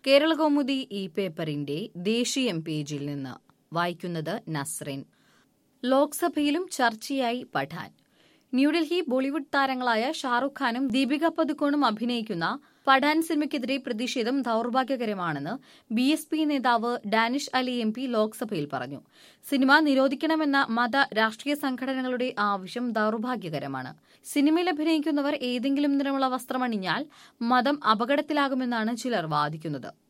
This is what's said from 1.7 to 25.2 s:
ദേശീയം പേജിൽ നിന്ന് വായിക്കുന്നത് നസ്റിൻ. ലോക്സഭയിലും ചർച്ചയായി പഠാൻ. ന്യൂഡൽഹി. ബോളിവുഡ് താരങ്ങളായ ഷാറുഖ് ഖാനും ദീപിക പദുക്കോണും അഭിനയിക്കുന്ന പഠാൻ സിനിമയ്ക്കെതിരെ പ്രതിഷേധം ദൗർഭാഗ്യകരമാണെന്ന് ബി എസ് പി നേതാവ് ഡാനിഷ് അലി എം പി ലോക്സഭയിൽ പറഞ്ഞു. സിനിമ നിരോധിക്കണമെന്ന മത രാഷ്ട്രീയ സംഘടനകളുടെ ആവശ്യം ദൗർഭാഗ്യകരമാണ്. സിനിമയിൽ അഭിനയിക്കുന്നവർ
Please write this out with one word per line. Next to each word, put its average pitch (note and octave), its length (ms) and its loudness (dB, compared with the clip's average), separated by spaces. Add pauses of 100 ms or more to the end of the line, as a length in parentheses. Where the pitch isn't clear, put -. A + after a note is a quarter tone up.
ദേശീയം A#3 580 0
പേജിൽ D3+ 420 -4
നിന്ന് C#3+ 300 -6 (380)
വായിക്കുന്നത് E3+ 600 -4 (140)
നസ്റിൻ. C#3+ 540 -6 (800)
ലോക്സഭയിലും D4 920 2
ചർച്ചയായി B3 760 -2
പഠാൻ. C#3+ 420 -4 (640)
ന്യൂഡൽഹി. D4+ 500 2
ബോളിവുഡ് C4+ 480 -2
താരങ്ങളായ B3+ 600 2
ഷാറുഖ് C4 440 -2
ഖാനും B3+ 320 0
ദീപിക C4+ 400 2
പദുക്കോണും D4 560 0
അഭിനയിക്കുന്ന A3 600 -2 (380)
പഠാൻ C4 360 6
സിനിമയ്ക്കെതിരെ D4 560 0
പ്രതിഷേധം B3 680 -2
ദൗർഭാഗ്യകരമാണെന്ന് A3+ 1120 0 (360)
ബി A#3+ 140 2
എസ് D4+ 240 2
പി D#4 160 0
നേതാവ് A#3+ 460 2 (180)
ഡാനിഷ് A3+ 460 0
അലി B3+ 240 0
എം A3 140 0
പി B3 140 -6
ലോക്സഭയിൽ G#3+ 600 -2
പറഞ്ഞു. C3+ 340 -8 (440)
സിനിമ C#4 340 4
നിരോധിക്കണമെന്ന C#4+ 800 2 (120)
മത A#3+ 260 0 (180)
രാഷ്ട്രീയ A3 400 0
സംഘടനകളുടെ B3+ 720 -4 (120)
ആവശ്യം G3+ 520 -2
ദൗർഭാഗ്യകരമാണ്. G3+ 1000 -4 (340)
സിനിമയിൽ D#4 440 4
അഭിനയിക്കുന്നവർ D4+ 720 0